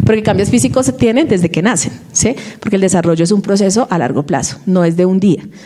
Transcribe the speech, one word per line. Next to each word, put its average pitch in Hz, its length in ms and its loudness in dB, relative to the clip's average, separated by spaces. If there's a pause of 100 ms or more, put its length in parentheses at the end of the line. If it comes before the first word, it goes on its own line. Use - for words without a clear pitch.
porque 220 160 2
cambios 202 260 0
físicos 254 380 2
se 254 60 -2
tienen 240 340 2
desde 170 240 0
que 160 100 -2
nacen, 214 320 -2 (200)
¿sí? - 220 0 (240)
Porque 202 180 -2
el 190 40 2
desarrollo 170 420 0
es 170 80 0
un 208 120 0
proceso 202 480 0
a 175 80 0
largo 127 240 -2
plazo, - 420 -4
no 180 180 2
es 165 140 0
de 180 80 2
un 190 140 0
día, 185 280 0 (180)